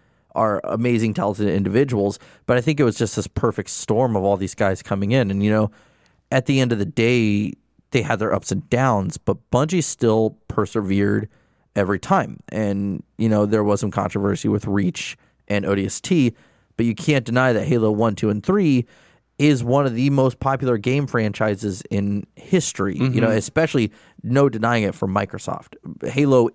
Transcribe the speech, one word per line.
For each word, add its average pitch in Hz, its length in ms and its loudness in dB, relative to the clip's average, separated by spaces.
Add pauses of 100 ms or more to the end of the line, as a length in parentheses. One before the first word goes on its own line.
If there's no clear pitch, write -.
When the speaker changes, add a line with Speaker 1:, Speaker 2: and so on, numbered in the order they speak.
(340)
Speaker 1:
are 104 300 0
amazing, 113 500 0
talented 104 340 -2
individuals, 101 720 0 (280)
but 123 100 2
I 127 40 4
think 147 200 -2
it 139 40 4
was 113 120 2
just 110 200 -2
this 104 100 -4
perfect - 440 -4
storm 113 460 0
of 95 80 0
all 101 120 2
these 95 180 -6
guys 95 280 -2
coming 101 300 -2
in. 120 180 2
And, 98 120 -2
you 104 80 2
know, 107 200 2 (600)
at 131 160 0
the 135 140 2
end 123 120 2
of 110 60 0
the 101 60 -2
day, 113 680 2 (400)
they 123 100 2
had 117 160 -2
their 104 160 0
ups - 180 -4
and - 160 -4
downs, 120 480 0
but - 220 -4 (120)
Bungie 156 340 0
still 110 520 0 (120)
persevered 101 800 0 (460)
every 98 240 0
time. - 420 -2 (100)
And, 101 520 -4 (140)
you 113 120 0
know, 104 180 2
there 107 180 0
was 104 160 0
some 104 100 -4
controversy 98 580 -2
with 104 180 -2
Reach 98 500 -2 (320)
and 104 160 -2
O 101 100 0
D 98 120 0
S - 140 -8
T, 139 340 2 (420)
but 120 80 -2
you 117 100 0
can't 135 300 0
deny 123 280 2
that 107 140 0
Halo 113 240 2
one, 107 240 0
two, 107 140 -2
and 104 160 -2
three 165 420 2 (520)
is 143 240 4
one 135 240 2
of 120 80 -2
the 127 160 0
most 135 300 2
popular 131 380 0
game 131 280 0
franchises 107 840 -2
in 101 360 -2 (100)
history, - 600 -2
you 127 240 0
know, 113 80 2
Speaker 2:
Mm-hmm. 110 80 2
Speaker 1:
especially 127 560 0 (300)
no 135 260 2
denying 113 360 0
it 95 100 -2
for - 120 -4
Microsoft. - 680 -6 (320)
Halo 127 480 4